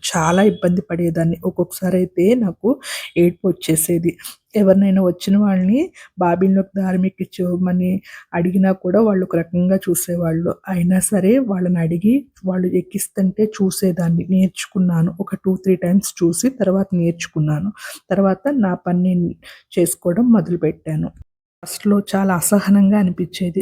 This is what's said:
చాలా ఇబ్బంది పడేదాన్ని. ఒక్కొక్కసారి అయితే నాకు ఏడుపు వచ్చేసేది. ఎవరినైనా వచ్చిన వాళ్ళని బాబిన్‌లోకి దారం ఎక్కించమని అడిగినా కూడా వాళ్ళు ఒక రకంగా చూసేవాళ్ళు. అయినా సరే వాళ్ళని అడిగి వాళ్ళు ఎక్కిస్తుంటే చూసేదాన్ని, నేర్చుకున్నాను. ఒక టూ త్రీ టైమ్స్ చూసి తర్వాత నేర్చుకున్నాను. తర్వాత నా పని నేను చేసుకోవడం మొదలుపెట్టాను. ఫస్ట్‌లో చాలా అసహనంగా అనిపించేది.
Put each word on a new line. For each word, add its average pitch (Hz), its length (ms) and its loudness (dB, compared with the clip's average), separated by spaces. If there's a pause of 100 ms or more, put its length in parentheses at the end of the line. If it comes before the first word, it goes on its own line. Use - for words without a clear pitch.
చాలా 175 380 2
ఇబ్బంది 185 380 0
పడేదాన్ని. 170 600 -2
ఒక్కొక్కసారి 185 560 -2
అయితే 180 280 0 (120)
నాకు 196 300 -2 (480)
ఏడుపు 175 300 2
వచ్చేసేది. 170 680 0 (420)
ఎవరినైనా 190 480 4
వచ్చిన 180 340 0
వాళ్ళని 196 420 2 (380)
బాబిన్‌లోకి 190 560 0
దారం 185 320 -2
ఎక్కించమని 180 840 -2 (440)
అడిగినా 180 400 2
కూడా 185 280 0
వాళ్ళు 202 220 2
ఒక 185 140 -4
రకంగా 180 400 0
చూసేవాళ్ళు. 170 760 -2 (160)
అయినా 185 360 0
సరే 196 300 2 (120)
వాళ్ళని 180 340 -2
అడిగి 170 360 0 (300)
వాళ్ళు 185 320 -2
ఎక్కిస్తుంటే 190 760 -4
చూసేదాన్ని, 175 760 -2
నేర్చుకున్నాను. 180 880 0
ఒక 196 160 -8
టూ 190 220 -2
త్రీ 190 180 0
టైమ్స్ 180 400 0
చూసి 170 380 0
తర్వాత 190 420 0
నేర్చుకున్నాను. 170 760 -2 (360)
తర్వాత 190 400 0 (100)
నా 190 200 0
పని 180 280 -2
నేను 180 240 0 (440)
చేసుకోవడం 180 580 0
మొదలుపెట్టాను. 165 800 -2 (540)
ఫస్ట్‌లో - 320 -2 (100)
చాలా 196 300 0
అసహనంగా 196 600 4
అనిపించేది. 180 640 -2